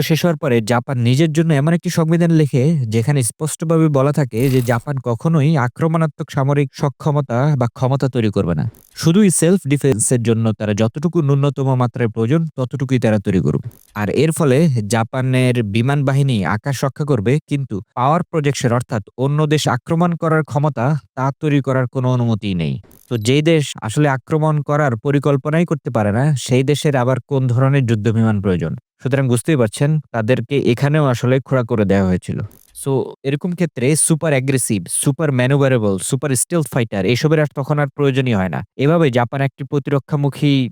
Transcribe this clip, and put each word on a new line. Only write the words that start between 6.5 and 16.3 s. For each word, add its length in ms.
সক্ষমতা 580
বা 60
ক্ষমতা 380
তৈরি 220
করবে 240
না, 40
শুধুই 280
সেলফ 200
ডিফেন্সের 560
জন্য 160
তারা 220
যতটুকু 380
ন্যূনতম 400
মাত্রায় 320
প্রয়োজন, 260
ততটুকুই 480
তারা 220
তৈরি 200
করবে। 200
আর 140
এর 160
ফলে 200
জাপানের 600
বিমান 240
বাহিনী 280